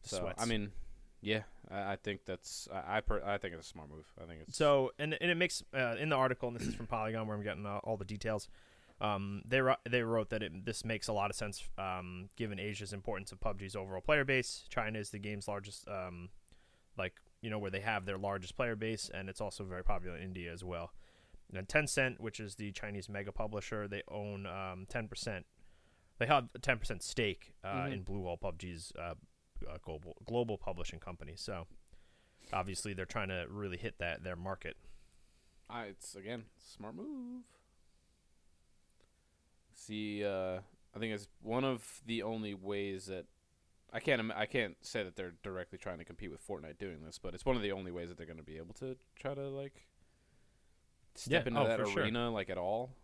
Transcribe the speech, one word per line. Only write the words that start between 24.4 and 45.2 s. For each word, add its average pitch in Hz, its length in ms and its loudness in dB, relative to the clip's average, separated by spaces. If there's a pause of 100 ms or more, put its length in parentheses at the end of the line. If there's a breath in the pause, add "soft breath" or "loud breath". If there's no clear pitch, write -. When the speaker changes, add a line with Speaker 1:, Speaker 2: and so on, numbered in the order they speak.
Speaker 2:
um, 95 400 -4
ten 113 220 -2
percent. 95 380 -4 (720 soft breath)
They 117 80 4
have 131 280 6
a - 40 -8
ten 127 200 2
percent 101 240 -2
stake, - 520 0 (100)
uh, 92 40 -4
Speaker 1:
Mm-hmm. 92 240 0
Speaker 2:
in 95 120 -4
Bluewall 92 340 -2
pub 90 200 -2
G's, 87 400 -6
uh, 85 160 -4 (520)
uh, 82 160 -4
global, 80 340 -8 (100)
global 113 320 2
publishing 87 400 -4
company. 85 380 -10
So, 90 300 -6 (880 soft breath)
obviously, 95 400 0
they're 92 140 -2
trying 101 220 0
to 90 200 0
really 98 300 -4
hit 107 200 -4
that, 85 260 -2
their 90 120 -2
market. 87 400 -4 (960 soft breath)
Speaker 1:
Uh, 117 180 -4
it's, - 260 -10
again, 107 300 -6 (140)
smart - 380 -12
move. 247 480 -8 (2250 soft breath)
See, 107 500 0
uh, 95 340 2 (360)
I 104 40 -6
think 110 160 0
it's 104 140 -6 (140)
one 117 220 2
of 127 420 -2
the 117 160 2
only 107 320 0
ways 98 520 -2
that, 92 180 -4 (680)
I 113 80 0
can't 131 200 6
im-, 113 160 2
I 107 100 4
can't 110 360 2
say - 200 0
that 90 140 -4
they're 90 260 -4